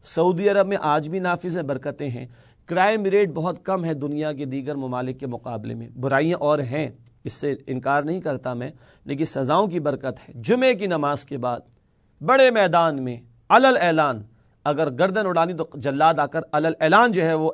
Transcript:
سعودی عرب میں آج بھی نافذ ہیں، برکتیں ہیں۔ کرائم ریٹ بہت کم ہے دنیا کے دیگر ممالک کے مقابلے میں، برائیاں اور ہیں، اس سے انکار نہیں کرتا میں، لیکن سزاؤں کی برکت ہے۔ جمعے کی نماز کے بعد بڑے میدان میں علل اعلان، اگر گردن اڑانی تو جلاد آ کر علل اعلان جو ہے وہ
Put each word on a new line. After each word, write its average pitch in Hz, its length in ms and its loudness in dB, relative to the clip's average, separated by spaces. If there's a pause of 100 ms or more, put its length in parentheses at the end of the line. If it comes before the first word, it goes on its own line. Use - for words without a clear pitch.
سعودی 180 480 2
عرب 196 180 4
میں 196 140 -2
آج 151 280 0
بھی 185 100 -4
نافذ 180 380 -2
ہیں، 170 60 -4
برکتیں 143 460 -6
ہیں۔ 123 180 -10 (380)
کرائم 202 400 0
ریٹ 190 240 4
بہت 160 360 -6
کم 185 200 -4
ہے 165 80 -2
دنیا 147 400 -4
کے 143 120 -8
دیگر 135 300 -6
ممالک 127 440 -6
کے 135 80 -10
مقابلے 117 460 -10
میں، 117 160 -12
برائیاں 135 480 0
اور 147 220 0
ہیں، 135 300 -4 (340)
اس 127 100 -8
سے 147 220 -4 (120)
انکار 135 360 -2
نہیں 170 180 -4
کرتا 127 320 -6
میں، 123 180 -8 (340)
لیکن 143 200 -4
سزاؤں 151 420 0
کی 175 120 -4
برکت 135 500 -6
ہے۔ 120 120 -16
جمعے 247 320 2
کی 202 140 -4
نماز 147 380 -2
کے - 120 -10
بعد 120 220 -4 (680)
بڑے 262 260 6
میدان 170 520 2
میں 120 140 -6 (320)
علل 254 320 6
اعلان، 151 420 2 (400)
اگر 147 280 0
گردن 190 360 0
اڑانی 175 260 0
تو 160 200 -6
جلاد 143 460 2
آ 147 60 2
کر 156 160 -4 (120)
علل 156 260 2
اعلان 208 320 6
جو 180 120 0
ہے 160 100 2
وہ 156 200 0